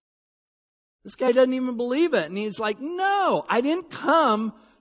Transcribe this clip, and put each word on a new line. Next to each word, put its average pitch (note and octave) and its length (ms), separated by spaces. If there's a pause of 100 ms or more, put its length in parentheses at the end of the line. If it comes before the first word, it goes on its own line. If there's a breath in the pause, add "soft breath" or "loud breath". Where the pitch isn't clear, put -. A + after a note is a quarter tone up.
(1040)
This G3+ 100
guy B3+ 160
doesn't B3+ 220
even B3+ 240
believe C4+ 360
it." F3 120
And F3+ 120
he's G#3 220
like, G#3+ 220
"No, F4+ 680
I G#3+ 140
didn't E4 280
come A#3+ 640 (300 soft breath)